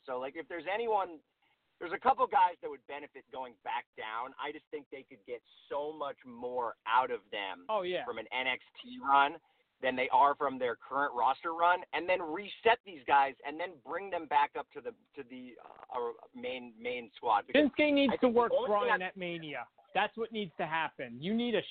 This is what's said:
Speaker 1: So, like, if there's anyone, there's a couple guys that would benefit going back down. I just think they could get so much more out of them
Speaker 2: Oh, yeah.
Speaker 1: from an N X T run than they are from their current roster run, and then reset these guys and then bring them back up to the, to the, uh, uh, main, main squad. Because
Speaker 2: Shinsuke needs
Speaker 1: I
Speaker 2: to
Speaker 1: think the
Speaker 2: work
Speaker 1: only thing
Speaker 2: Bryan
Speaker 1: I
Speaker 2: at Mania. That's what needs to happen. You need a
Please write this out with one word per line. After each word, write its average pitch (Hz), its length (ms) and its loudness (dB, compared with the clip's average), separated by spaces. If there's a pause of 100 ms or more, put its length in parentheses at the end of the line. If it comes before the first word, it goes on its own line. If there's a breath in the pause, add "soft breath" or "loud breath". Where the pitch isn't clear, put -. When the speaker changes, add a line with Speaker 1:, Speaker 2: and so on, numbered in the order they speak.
Speaker 1:
So, 127 140 -6
like, 139 160 -8
if 160 100 -10
there's 170 260 -10
anyone, 202 460 -2 (640)
there's 175 100 -8
a 196 80 -4
couple 254 300 4
guys 202 340 4
that 160 80 -6
would 139 160 -12
benefit 139 460 -14
going 127 220 -10 (100)
back 120 220 -6 (120)
down. 117 420 -6
I 143 120 -6
just 151 180 -14
think 147 220 -10
they 135 100 -14
could 135 240 -20
get 117 160 -10 (260)
so 147 240 -4
much 143 220 -6 (100)
more 123 520 -4 (100)
out 123 240 4
of 117 80 -2 (140)
them 95 360 -6
Speaker 2:
Oh, 214 140 0
yeah. 180 220 -4
Speaker 1:
from 117 140 -8
an 110 120 -10
N 127 160 -2
X 127 160 -2 (180)
T 127 240 -14
run 139 280 6 (500)
than 127 140 2
they 131 160 0
are 143 240 6
from 131 240 -2
their 120 160 -2
current 135 360 -2
roster 139 420 0
run, 170 260 4 (120)
and 160 160 -2
then 185 140 2
reset 196 640 2
these 170 220 -16
guys 139 260 4 (100)
and 147 140 -8
then 180 120 -4 (140)
bring 175 260 -8
them 165 160 -6
back 143 300 2
up 143 180 -8
to 143 60 -12
the, 120 100 -10 (300)
to 123 80 -16
the, 127 260 -16 (380)
uh, 127 60 -6
uh, 120 140 -4 (280)
main, 123 400 -8
main 123 360 -8
squad. 104 320 0
Because 285 280 4
Speaker 2:
Shinsuke 302 160 4
needs 277 200 4
Speaker 1:
I - 20 2
Speaker 2:
to - 60 -6
Speaker 1:
think 247 120 4
the 226 60 4
Speaker 2:
work 226 180 4
Speaker 1:
only - 120 0
thing 208 100 2
Speaker 2:
Bryan 208 240 2
Speaker 1:
I 185 40 -4
Speaker 2:
at 185 100 -10
Mania. 160 500 -6 (280)
That's 202 220 0
what 220 160 -6
needs 208 240 -4
to 180 100 -2
happen. 151 540 -4
You 180 140 -2
need 240 200 0
a 185 60 2 (100)